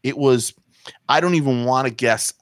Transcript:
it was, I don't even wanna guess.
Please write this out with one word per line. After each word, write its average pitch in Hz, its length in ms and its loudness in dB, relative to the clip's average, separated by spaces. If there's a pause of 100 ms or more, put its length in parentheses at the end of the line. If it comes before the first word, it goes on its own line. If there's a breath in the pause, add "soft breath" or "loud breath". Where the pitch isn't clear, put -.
it 135 140 -4
was, 131 360 2 (560 loud breath)
I 151 120 2
don't 175 140 2
even 131 300 0
wanna 131 240 0
guess. 113 520 -2